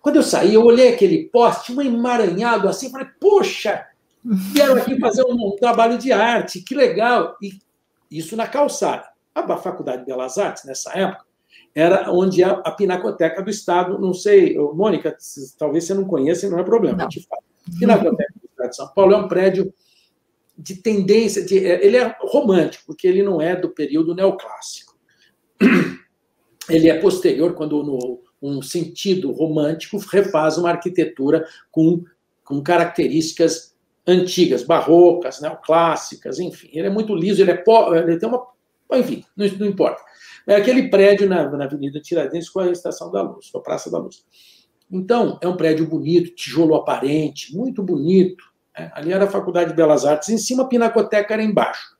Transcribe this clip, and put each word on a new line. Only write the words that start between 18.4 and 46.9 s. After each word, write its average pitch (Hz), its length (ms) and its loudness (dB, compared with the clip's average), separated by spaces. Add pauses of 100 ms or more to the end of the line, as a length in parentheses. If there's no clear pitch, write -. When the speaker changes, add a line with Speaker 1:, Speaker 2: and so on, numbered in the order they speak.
Speaker 1:
Estado 123 220 -10
de - 60 -18
São - 180 -12
Paulo 196 180 6
é 208 60 6
um 190 100 -4
prédio 190 460 0 (840)
de 185 200 -16
tendência, 208 680 2
de, 196 140 2
é, 185 260 0
ele 220 140 6
é 226 200 0
romântico, 196 680 0
porque - 200 -6
ele 185 160 4
não 190 160 0
é 165 160 -2
do 180 140 -6
período 156 460 -4
neoclássico. - 840 -6 (640)
<clears throat> - 460 2 (640)
Ele 160 220 6
é 160 80 2
posterior, 170 560 0
quando 147 300 -4
no, 127 360 -6 (220)
um 139 180 -6
sentido 175 680 -4
romântico 156 680 -2
refaz 160 600 0
uma 175 120 0
arquitetura 156 760 -2 (240)
com, 165 320 2 (400)
com 139 180 -6
características 160 1160 -2 (280)
antigas, 180 600 2
barrocas, 165 760 4
neoclássicas, 160 1000 -2
enfim. - 320 -10
Ele 170 160 -4
é - 20 -2
muito 214 240 -2
liso, 180 260 0
ele 185 120 6
é - 40 0
po-, 220 380 4
ele 165 240 2
tem 220 100 -4
uma, 247 160 -4 (500)
enfim, 240 300 -2 (120)
não, 202 100 -2 (120)
não 208 80 -2
importa. 185 360 -2 (440)
É 202 100 4
aquele 247 320 2
prédio 196 400 4
na, 170 200 0
na 143 160 -6
Avenida 139 360 -8
Tiradentes 165 480 -4
com 190 120 -6
a 180 100 0
Estação 170 400 -8
da 190 120 -4
Luz, - 280 -12
com - 80 -10
a - 40 -12
Praça - 280 -8
da 82 80 -4
Luz. - 260 -14 (640)
Então, 185 500 -2
é 175 80 -4
um 180 80 -4
prédio 160 300 0
bonito, 160 480 -2
tijolo 156 420 0
aparente, 143 800 -4